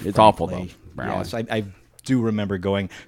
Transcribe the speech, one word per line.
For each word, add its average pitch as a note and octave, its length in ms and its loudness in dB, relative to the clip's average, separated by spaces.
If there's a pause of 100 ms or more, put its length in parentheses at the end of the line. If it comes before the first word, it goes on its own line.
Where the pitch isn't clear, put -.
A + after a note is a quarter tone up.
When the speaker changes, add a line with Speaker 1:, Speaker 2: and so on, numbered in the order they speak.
Speaker 1:
It's F#2+ 140 0
awful, G#2 300 6
Speaker 2:
frankly. F2+ 260 -8 (220)
Speaker 1:
though, B1+ 80 -8
apparently. G2 160 -4
Speaker 2:
Yes, - 140 -6 (180)
I, A2+ 60 -2
I G#2+ 80 -4 (400)
do C3 160 2
remember G#2 360 0
going, G2 320 0 (180)